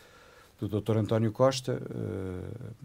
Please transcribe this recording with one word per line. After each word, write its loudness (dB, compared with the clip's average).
do -2
doutor 2
António 4
Costa, 2
eh, -6